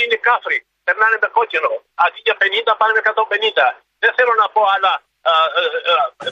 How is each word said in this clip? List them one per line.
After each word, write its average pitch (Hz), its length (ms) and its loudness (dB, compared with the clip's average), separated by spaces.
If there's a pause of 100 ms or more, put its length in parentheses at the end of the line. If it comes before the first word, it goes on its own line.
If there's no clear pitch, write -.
είναι 233 140 -2
η - 100 -10
Κάφρη. 170 280 -2 (300)
Περνάνε 214 360 0
με - 140 -2
κόκκινο. 156 340 0 (320)
Αντί 170 220 -2
για 214 160 0
πενήντα, 214 380 0
πάνε 220 160 2
με 220 80 2
εκατόν 214 280 0
πενήντα. 208 360 0 (360)
Δεν 226 140 2
θέλω 247 240 2
να 202 120 0
πω 220 80 2 (140)
άλλα, 190 180 0 (380)
α, - 20 2 (260)
ε, 175 40 0 (640)
ε, - 40 -6